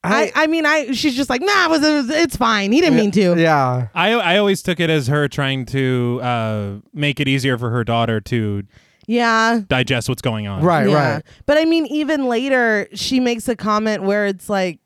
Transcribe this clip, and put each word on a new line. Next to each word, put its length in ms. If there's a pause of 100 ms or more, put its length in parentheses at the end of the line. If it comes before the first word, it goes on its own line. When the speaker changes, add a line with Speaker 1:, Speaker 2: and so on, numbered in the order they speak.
Speaker 1:
I 320
Speaker 2:
I, 100
I 40
mean, 180
I, 280
she's 200
just 160
like, 120
"Nah, 240
it 40
was, 140
it 80
was, 180
it's 280
fine. 340
He 80
didn't 160
Speaker 1:
Yeah, 60
Speaker 2:
mean 100
to." 260
Speaker 1:
yeah. 560
Speaker 3:
I, 200
I 240
always 240
took 180
it 100
as 180
her 200
trying 400
to, 560
uh, 480 (220)
make 260
it 80
easier 300
for 120
her 140
daughter 380
to 420 (440)
Speaker 2:
Yeah. 600
Speaker 3:
digest 400
what's 140
going 260
on. 160
Speaker 1:
Right, 240
Speaker 2:
Yeah. 280
Speaker 1:
right. 80 (220)
Speaker 2:
But 120
I 80
mean, 220
even 400
later, 640
she 260
makes 300
a 80
comment 460
where 220
it's 220
like 380